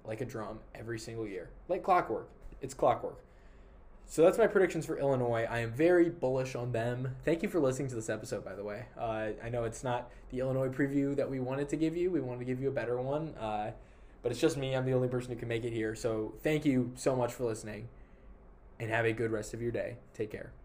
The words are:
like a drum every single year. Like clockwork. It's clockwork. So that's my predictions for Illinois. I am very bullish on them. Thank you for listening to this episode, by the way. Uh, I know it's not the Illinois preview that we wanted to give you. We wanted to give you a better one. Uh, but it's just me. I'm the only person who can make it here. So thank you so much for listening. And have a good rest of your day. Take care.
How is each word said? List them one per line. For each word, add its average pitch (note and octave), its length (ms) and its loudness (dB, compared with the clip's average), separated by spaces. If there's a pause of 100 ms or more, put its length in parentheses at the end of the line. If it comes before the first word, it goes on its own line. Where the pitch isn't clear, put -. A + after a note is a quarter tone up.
like A2+ 160 -8
a B2 60 -4
drum A2 320 -8 (160)
every A#2 240 -8
single A2+ 280 -8
year. F2+ 220 -8 (200)
Like F3+ 140 0
clockwork. E3 460 2 (320)
It's - 140 -8
clockwork. - 480 2 (880)
So D3+ 140 4
that's F#3 160 8
my A3 80 8
predictions F3+ 400 4
for D#3 120 -4
Illinois. A#2+ 520 2
I A#2 100 0
am A2+ 120 -2
very E3+ 380 6
bullish C3 440 0
on B2 160 -4
them. B2 540 -2
Thank E3 180 2
you G#3 60 -2
for F#3 100 0
listening C3+ 300 2
to B2 80 -6
this G#2+ 120 -4
episode, G#2+ 360 -4
by G2 100 -10
the G2+ 80 -8
way. G#2 240 -8 (100)
Uh, A2 340 -2 (120)
I A#2 80 -8
know A#2+ 140 -2
it's A2 180 -6
not B2 300 -2 (180)
the B2+ 80 -6
Illinois C3 300 0
preview C#3 480 2
that C3+ 120 0
we C3 120 -4
wanted C3+ 300 -2
to D#3 60 0
give D#3+ 200 0
you. F3+ 160 2
We D3+ 80 2
wanted B2 180 -4
to B2 60 -6
give B2+ 160 -2
you C3+ 80 0
a B2+ 40 0
better A#2+ 280 0
one. D3 340 -2
Uh, G#2+ 380 -4 (500)
but A#2+ 80 0
it's A#2 100 -4
just D3+ 160 4
me. C3 180 -2
I'm C3 120 0
the C3 60 2
only B2+ 160 4
person B2 240 -2
who A2+ 40 -6
can A#2 120 -8
make A#2 160 -2
it A#2 80 -2
here. A2 240 -2
So A2 440 -2
thank D3+ 240 0
you B2+ 300 4
so C3+ 220 2
much B2 160 0
for B2+ 120 -4
listening. A2 440 -4 (880)
And A2 120 -6
have A2+ 160 2
a A2+ 60 4
good A2+ 200 0
rest G#2+ 220 -4
of A2+ 60 -10
your A#2 120 -2
day. A2 240 -4 (180)
Take - 160 -4
care. - 220 -10 (120)